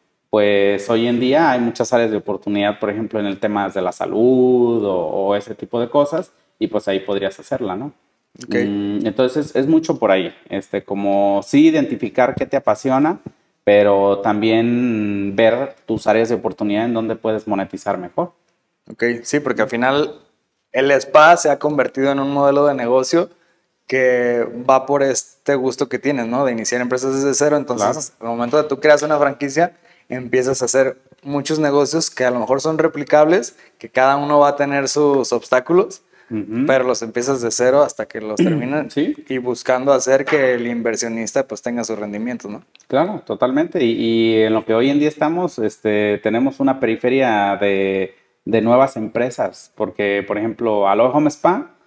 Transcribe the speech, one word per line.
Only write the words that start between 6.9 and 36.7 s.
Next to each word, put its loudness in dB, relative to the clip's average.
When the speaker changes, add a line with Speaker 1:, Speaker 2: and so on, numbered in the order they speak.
Speaker 1:
podrías -6
hacerla, -6
¿no? -10
Speaker 2:
Ok. -6
Speaker 1:
Mm, -2
entonces, -2
es 0
mucho 2
por 2
ahí, 0
este, -8
como 0
sí 4
identificar 0
qué -4
te -4
apasiona, 0
pero 4
también 0
ver 2
tus -4
áreas 2
de -2
oportunidad -4
en -4
donde -4
puedes -4
monetizar -4
mejor. -6
Speaker 2:
Ok, -8
sí, -2
porque -2
al 0
final -2
el 2
spa 6
se 0
ha 0
convertido 0
en -2
un -4
modelo 2
de 2
negocio 0
que 0
va 4
por 0
este -2
gusto -2
que -6
tienes, -2
¿no? 0
De 0
iniciar -4
empresas -2
desde 0
cero. 2
Entonces, -2
Speaker 1:
Claro. -10
Speaker 2:
al -4
momento -2
de -6
tú -4
creas 4
una 0
franquicia, 0
empiezas -2
a 0
hacer 2
muchos -4
negocios 0
que -4
a 2
lo -2
mejor 0
son -2
replicables, 2
que -18
cada 2
uno 2
va 6
a 0
tener -2
sus 2
obstáculos, 0
Speaker 1:
Ujú. -4
Speaker 2:
pero 2